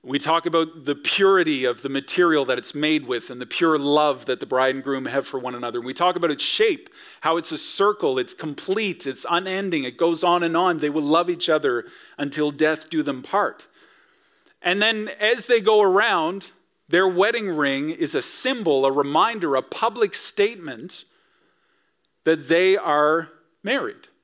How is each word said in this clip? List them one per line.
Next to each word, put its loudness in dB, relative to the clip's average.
We -4
talk 0
about -2
the 0
purity 2
of -2
the -4
material 2
that 0
it's -8
made 0
with -4
and -12
the -10
pure 2
love 2
that -2
the -8
bride 2
and -8
groom -4
have -4
for -8
one -8
another. -6
And -8
we -8
talk 0
about 0
its -4
shape, -2
how 0
it's -4
a -6
circle, 0
it's -4
complete, -6
it's -4
unending, -2
it -8
goes 0
on 2
and 0
on. 2
They -2
will -2
love 2
each -2
other 0
until -2
death -2
do -2
them -4
part. -2
And 0
then 0
as 0
they 4
go 4
around, 2
their 4
wedding 2
ring -2
is -4
a 0
symbol, 0
a 4
reminder, 0
a 2
public -2
statement -4
that 0
they 4
are 2
married. -4